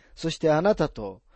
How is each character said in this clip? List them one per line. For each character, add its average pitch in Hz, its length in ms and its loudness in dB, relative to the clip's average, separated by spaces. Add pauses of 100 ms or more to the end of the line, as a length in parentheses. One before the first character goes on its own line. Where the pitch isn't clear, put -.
(140)
そ - 160 -6
し - 80 -8
て 156 140 2
あ 156 100 4
な 208 140 4
た 151 140 -2
と、 98 320 -14 (140)